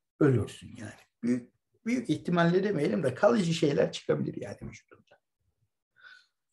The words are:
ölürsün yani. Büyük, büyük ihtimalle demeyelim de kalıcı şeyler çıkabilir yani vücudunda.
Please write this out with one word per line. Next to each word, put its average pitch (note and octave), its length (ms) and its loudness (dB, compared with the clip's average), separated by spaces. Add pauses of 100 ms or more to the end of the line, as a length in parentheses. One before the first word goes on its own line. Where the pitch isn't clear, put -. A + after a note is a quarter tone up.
(200)
ölürsün A#2+ 580 0
yani. - 240 -16 (220)
Büyük, - 300 -2 (320)
büyük A#3+ 240 -2
ihtimalle E3+ 540 2
demeyelim G3 400 0
de B2+ 120 -2
kalıcı G3+ 380 4
şeyler E3 380 2
çıkabilir - 500 -4
yani - 200 -12
vücudunda. - 580 -20 (1300)